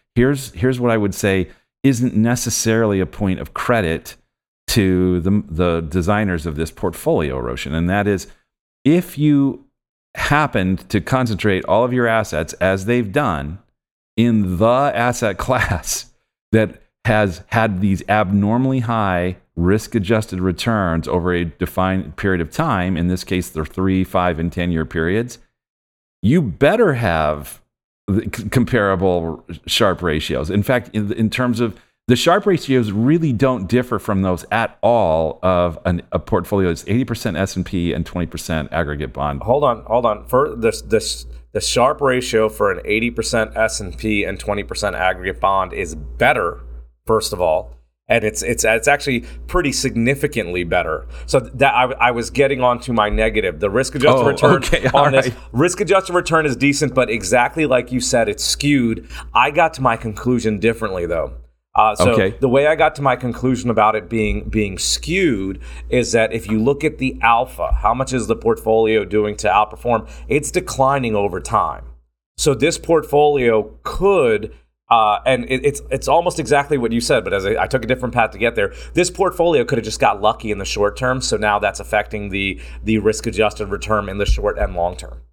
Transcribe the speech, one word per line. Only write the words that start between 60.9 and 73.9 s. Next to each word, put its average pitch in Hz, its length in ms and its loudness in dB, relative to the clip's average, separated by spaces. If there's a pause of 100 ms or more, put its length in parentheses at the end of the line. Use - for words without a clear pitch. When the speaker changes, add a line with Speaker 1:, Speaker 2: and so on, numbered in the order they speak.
Speaker 2:
though. 80 300 -4 (400)
Uh, 107 180 6
so 123 160 4
Speaker 1:
Okay. 104 200 2 (100)
Speaker 2:
the 135 80 2
way 139 180 4
I 156 80 4
got 156 220 2
to 143 60 -6
my 135 120 2
conclusion 123 560 -2
about 107 240 4
it 107 140 -6
being, 107 400 -2
being 104 280 -2
skewed 120 840 -2 (280)
is 120 220 0
that 110 220 2
if 110 180 -6
you 110 80 2
look 139 240 2
at 151 160 -2
the 131 240 -4
alpha, 117 520 2
how 110 200 0
much 127 180 -4
is 120 140 -2
the 110 80 0
portfolio 110 720 2
doing 104 320 0
to 107 120 -2
outperform? 107 600 0 (160)
It's 143 240 -2
declining 131 640 0
over 98 260 -2
time. 82 440 -2 (540)
So 139 160 2
this 156 220 0
portfolio 143 960 2 (120)
could, 131 680 2 (380)